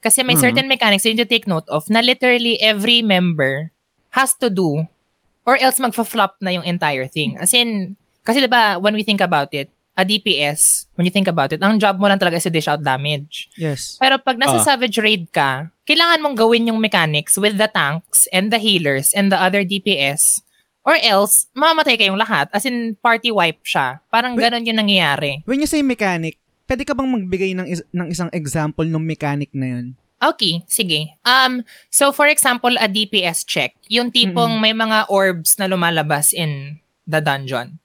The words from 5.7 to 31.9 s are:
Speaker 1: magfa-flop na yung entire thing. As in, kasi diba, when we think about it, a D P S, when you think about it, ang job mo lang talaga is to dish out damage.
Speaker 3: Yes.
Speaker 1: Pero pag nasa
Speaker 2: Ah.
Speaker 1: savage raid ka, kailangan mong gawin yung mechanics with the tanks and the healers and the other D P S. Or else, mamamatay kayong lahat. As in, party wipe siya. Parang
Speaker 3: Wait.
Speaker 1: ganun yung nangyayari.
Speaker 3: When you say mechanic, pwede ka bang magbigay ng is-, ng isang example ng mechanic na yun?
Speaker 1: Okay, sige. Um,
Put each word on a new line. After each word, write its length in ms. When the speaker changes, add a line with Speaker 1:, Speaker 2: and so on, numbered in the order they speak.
Speaker 1:
magfa-flop 640
na 140
yung 100
entire 400
thing. 320
As 160
in, 460
kasi 160
diba, 400
when 140
we 80
think 180
about 320
it, 160
a 80
D 160
P 160
S, 560
when 80
you 80
think 160
about 240
it, 80
ang 180
job 220
mo 80
lang 160
talaga 160
is 80
to 80
dish 160
out 100
damage. 760
Speaker 3:
Yes. 400
Speaker 1:
Pero 180
pag 220
nasa 240
Speaker 2:
Ah. 20
Speaker 1:
savage 320
raid 320
ka, 540
kailangan 400
mong 160
gawin 320
yung 80
mechanics 560
with 240
the 80
tanks 640
and 180
the 140
healers 500
and 160
the 80
other 300
D 160
P 160
S. 420
Or 160
else, 500
mamamatay 480
kayong 160
lahat. 320
As 160
in, 320
party 320
wipe 320
siya. 380
Parang 300
Speaker 3:
Wait. 80
Speaker 1:
ganun 180
yung 140
nangyayari. 680
Speaker 3:
When 160
you 80
say 160
mechanic, 540
pwede 220
ka 100
bang 160
magbigay 400
ng 160
is-, 240
ng 160
isang 240
example 540
ng 160
mechanic 500
na 240
yun? 100
Speaker 1:
Okay, 480
sige. 480
Um, 380